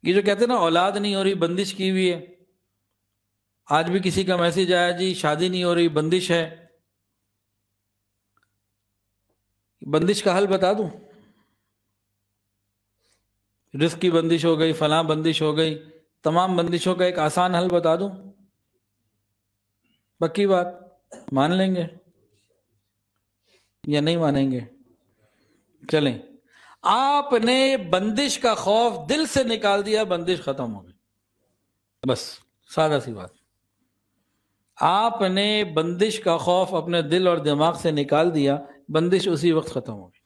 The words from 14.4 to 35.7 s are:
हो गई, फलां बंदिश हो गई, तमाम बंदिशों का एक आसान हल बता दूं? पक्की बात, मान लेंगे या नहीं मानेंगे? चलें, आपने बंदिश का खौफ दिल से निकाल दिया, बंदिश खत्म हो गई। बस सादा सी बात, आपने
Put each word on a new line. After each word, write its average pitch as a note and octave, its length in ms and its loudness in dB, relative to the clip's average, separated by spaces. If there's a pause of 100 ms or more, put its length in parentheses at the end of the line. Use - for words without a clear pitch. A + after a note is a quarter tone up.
हो E3 120 4
गई, D#3+ 160 2
फलां D#3 340 2
बंदिश D#3 360 0
हो D#3 100 0
गई, D#3 220 0 (500)
तमाम F3 320 2
बंदिशों E3+ 380 0
का F3+ 120 0
एक F3+ 120 -2
आसान F3+ 360 0
हल F3+ 140 0
बता E3+ 280 2
दूं? G3 120 -4 (2000)
पक्की E3 260 0
बात, F3+ 260 2 (600)
मान C#3+ 200 2
लेंगे F#3 360 0 (2000)
या D3 160 0
नहीं E3 160 0
मानेंगे? C#3 500 0 (1160)
चलें, C#3+ 340 0 (680)
आपने C4 920 2 (120)
बंदिश G3 480 -2
का A3+ 200 0
खौफ G#3 520 0
दिल D4+ 180 0
से C4+ 180 0
निकाल G#3 380 0
दिया, G#3+ 240 0
बंदिश F3 360 -2
खत्म C3 280 -6
हो G2+ 100 -12
गई। - 120 -20 (1120)
बस B2+ 180 0 (500)
सादा D3+ 280 0
सी B2+ 140 -8
बात, F#2 200 -14 (1500)
आपने G#3 840 0 (100)